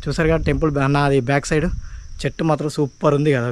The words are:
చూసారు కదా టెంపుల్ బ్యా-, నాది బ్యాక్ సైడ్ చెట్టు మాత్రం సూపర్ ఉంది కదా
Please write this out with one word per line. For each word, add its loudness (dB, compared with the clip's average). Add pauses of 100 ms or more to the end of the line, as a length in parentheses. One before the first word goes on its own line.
చూసారు 0
కదా 0 (100)
టెంపుల్ 0
బ్యా-, 2
నాది 4 (140)
బ్యాక్ -2
సైడ్ 0 (540)
చెట్టు -4 (100)
మాత్రం -2
సూపర్ 0
ఉంది 2
కదా -2